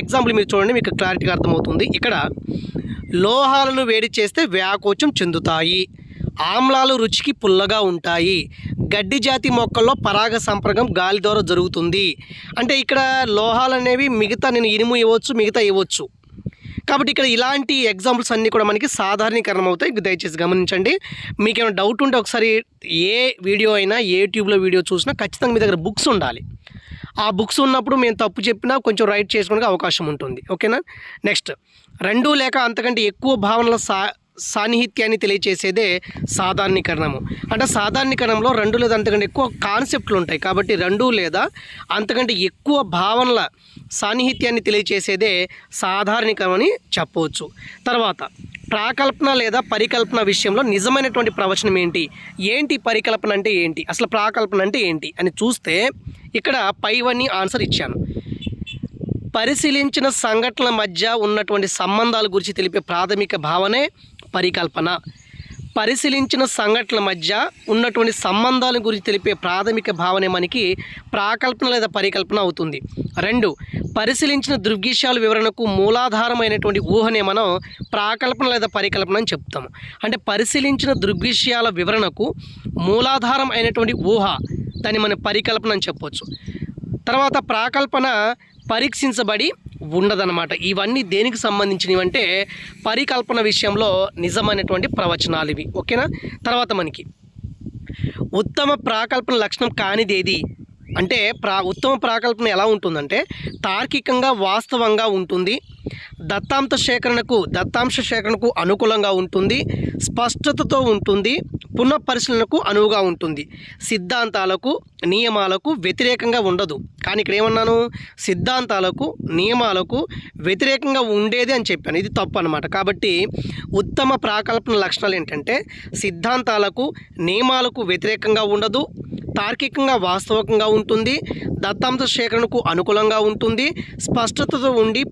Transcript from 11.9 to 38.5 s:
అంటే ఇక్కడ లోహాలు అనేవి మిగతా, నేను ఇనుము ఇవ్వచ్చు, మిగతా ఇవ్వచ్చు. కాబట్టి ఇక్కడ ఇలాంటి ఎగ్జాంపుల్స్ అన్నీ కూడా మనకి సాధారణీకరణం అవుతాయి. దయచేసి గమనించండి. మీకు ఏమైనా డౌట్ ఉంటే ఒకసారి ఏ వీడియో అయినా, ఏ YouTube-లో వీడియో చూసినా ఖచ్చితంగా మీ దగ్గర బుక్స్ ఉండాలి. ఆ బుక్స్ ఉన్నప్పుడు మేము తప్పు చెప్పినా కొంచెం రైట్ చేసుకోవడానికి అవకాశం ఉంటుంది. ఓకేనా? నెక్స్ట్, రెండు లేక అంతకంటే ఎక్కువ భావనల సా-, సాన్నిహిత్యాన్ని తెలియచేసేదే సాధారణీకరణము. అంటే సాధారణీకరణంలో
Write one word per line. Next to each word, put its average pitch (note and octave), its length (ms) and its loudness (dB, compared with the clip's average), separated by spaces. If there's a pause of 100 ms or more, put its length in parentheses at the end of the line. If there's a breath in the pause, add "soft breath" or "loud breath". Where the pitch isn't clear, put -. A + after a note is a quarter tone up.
అంటే B3 140 2 (100)
ఇక్కడ C4 160 2 (380)
లోహాలు A#3 420 2
అనేవి B3+ 280 2 (140)
మిగతా, A3 340 0
నేను A#3 200 4
ఇనుము A#3 280 2
ఇవ్వచ్చు, A3+ 360 4
మిగతా G#3+ 300 2
ఇవ్వచ్చు. F#3+ 340 0 (840 loud breath)
కాబట్టి C#4 240 2
ఇక్కడ C4+ 120 2 (100)
ఇలాంటి C4 400 0 (180)
ఎగ్జాంపుల్స్ A#3 420 0
అన్నీ A3 200 2
కూడా A3 140 4
మనకి G#3+ 180 2 (120)
సాధారణీకరణం G#3 720 2
అవుతాయి. F3 200 0 (160)
దయచేసి F3 360 -2
గమనించండి. F#3 500 2 (500 loud breath)
మీకు A3+ 180 2
ఏమైనా A3 200 2
డౌట్ G#3+ 240 2
ఉంటే C4 160 4
ఒకసారి A3+ 280 0 (600)
ఏ A3+ 80 2 (320)
వీడియో G#3+ 300 4
అయినా, G3 180 2 (180)
ఏ F#3+ 100 4
YouTube-లో G3+ 400 2
వీడియో F3+ 180 4 (100)
చూసినా F#3 280 0
ఖచ్చితంగా A#3+ 320 0
మీ A3+ 120 2
దగ్గర F#3 220 2
బుక్స్ G#3+ 260 -2
ఉండాలి. C3 280 -2 (840 loud breath)
ఆ - 20 0 (140)
బుక్స్ A3 240 -2
ఉన్నప్పుడు B3+ 400 2
మేము A3+ 180 2
తప్పు G#3+ 260 -2
చెప్పినా B3 280 0 (100)
కొంచెం A3 260 2
రైట్ G3+ 220 0
చేసుకోవడానికి G#3+ 380 2
అవకాశం F3 400 0
ఉంటుంది. C3 280 -8 (140)
ఓకేనా? A3+ 260 0 (480 loud breath)
నెక్స్ట్, - 220 -2 (580 soft breath)
రెండు B3 220 4 (100)
లేక C4 160 0 (120)
అంతకంటే A#3 420 0
ఎక్కువ C4 240 0 (120)
భావనల A#3 280 4 (140)
సా-, G3 260 -2 (240)
సాన్నిహిత్యాన్ని A3 840 0
తెలియచేసేదే G3 800 0 (340 loud breath)
సాధారణీకరణము. F3+ 840 0 (340 loud breath)
అంటే A#3 120 2
సాధారణీకరణంలో A#3 920 2